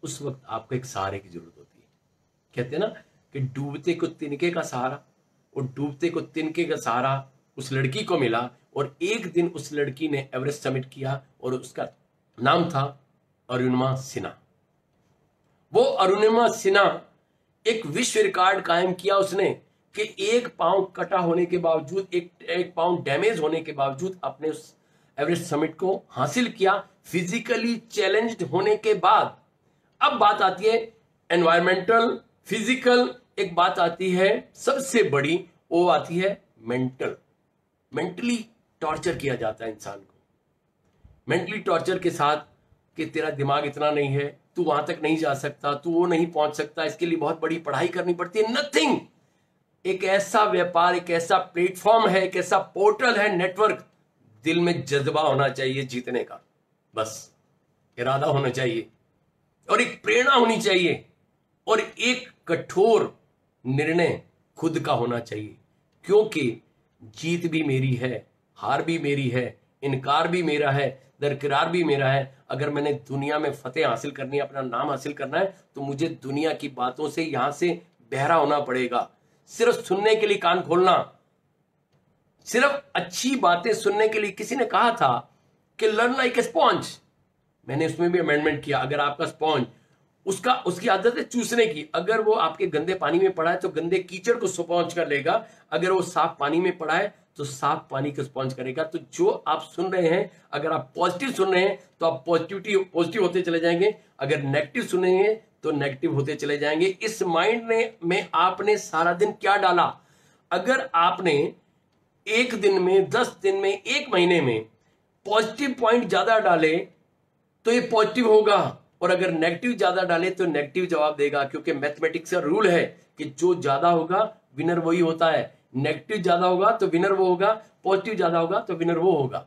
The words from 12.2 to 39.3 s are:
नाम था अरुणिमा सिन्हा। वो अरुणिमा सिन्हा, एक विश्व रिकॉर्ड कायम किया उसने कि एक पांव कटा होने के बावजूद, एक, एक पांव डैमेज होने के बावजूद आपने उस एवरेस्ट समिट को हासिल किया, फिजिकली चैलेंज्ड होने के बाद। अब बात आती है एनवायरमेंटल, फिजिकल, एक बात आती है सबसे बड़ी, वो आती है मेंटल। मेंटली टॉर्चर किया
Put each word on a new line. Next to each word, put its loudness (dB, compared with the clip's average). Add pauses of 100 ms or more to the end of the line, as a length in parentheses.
नाम 2
था -4 (440)
अरुणिमा 0
सिन्हा। -10 (1400)
वो 6
अरुणिमा 4
सिन्हा, 2 (640)
एक 0
विश्व -2
रिकॉर्ड 2
कायम 0
किया 0
उसने 0 (460)
कि -6
एक 0 (100)
पांव 2
कटा -4
होने 2
के -2
बावजूद, -2
एक, -4 (100)
एक -6
पांव 0
डैमेज 0
होने -2
के -12
बावजूद -4
आपने -6
उस -12 (420)
एवरेस्ट -2
समिट -2
को 0 (140)
हासिल -2
किया, 2 (260)
फिजिकली -2
चैलेंज्ड -2
होने 0
के 2
बाद। 2 (640)
अब 2
बात 4
आती 2
है 4 (520)
एनवायरमेंटल, 4 (260)
फिजिकल, 2 (240)
एक -2
बात 2
आती 0
है 2
सबसे 0
बड़ी, 0 (280)
वो 4
आती 0
है -2 (180)
मेंटल। -4 (760)
मेंटली -4 (360)
टॉर्चर -4
किया -2